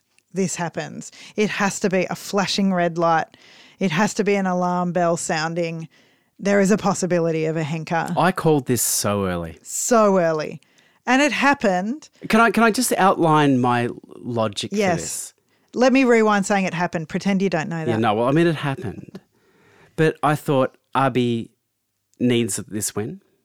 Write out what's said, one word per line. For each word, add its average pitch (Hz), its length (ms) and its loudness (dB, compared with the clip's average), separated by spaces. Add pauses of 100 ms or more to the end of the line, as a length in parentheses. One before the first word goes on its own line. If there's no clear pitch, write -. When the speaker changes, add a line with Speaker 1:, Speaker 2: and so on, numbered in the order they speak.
(340)
Speaker 1:
this 180 220 -2
happens, - 560 -10 (240)
it 208 140 0
has 196 320 -2
to 208 80 0
be 185 200 0
a - 60 -6
flashing 196 580 -2
red 175 240 0
light. 165 400 0 (420)
It 190 120 0
has 208 240 0
to 208 80 -2
be 202 120 0
an 196 100 0
alarm 180 480 -2
bell 170 240 2
sounding. 165 720 -4 (520)
There 202 200 2
is 196 120 4
a 214 60 4
possibility 165 680 0
of 160 120 -2
a 160 60 -2
henka. 160 540 -4
Speaker 2:
I 165 140 2
called 156 340 2
this 120 160 0
so 101 440 -2
early. 87 380 -6
Speaker 1:
So 208 560 2
early. 160 420 -2 (440)
And 254 160 4
it 294 100 2
happened. 214 800 0 (200)
Speaker 2:
Can 220 120 4
I, 233 100 4
can 220 120 2
I 226 80 4
just 233 220 -2
outline 151 640 4
my 123 300 2 (280)
logic 110 560 -4
Speaker 1:
Yes. 196 200 0
Speaker 2:
for 156 80 -4
this? - 320 -10 (400)
Speaker 1:
Let 247 200 2
me 269 100 4
rewind 214 420 4
saying 196 200 0
it 160 80 -4
happened. 170 360 -4
Pretend 190 320 0
you 196 80 0
don't 165 200 -4
know 165 160 -6
that. - 20 -4
Speaker 2:
Yeah, 113 100 -2
no, 113 160 2
well, 117 140 0
I 135 40 2
mean, 165 160 4
it 165 80 0
happened. - 640 -8 (760)
But 160 260 0
I 147 140 2
thought 131 420 0 (160)
Abi 123 560 0 (720)
needs 120 380 0
this 101 380 -8
win, 151 260 -8 (240)